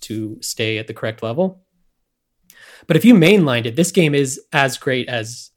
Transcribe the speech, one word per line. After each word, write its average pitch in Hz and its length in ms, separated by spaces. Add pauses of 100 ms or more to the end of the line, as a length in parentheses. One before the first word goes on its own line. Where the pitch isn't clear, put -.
to 110 400
stay 110 380
at 110 80
the 113 80
correct 113 260
level. 165 400 (1300)
But 160 100
if 156 80
you 247 80
mainlined 160 520
it, 113 100
this 170 160
game 156 240
is 135 240 (120)
as 139 260
great 127 320
as, 117 480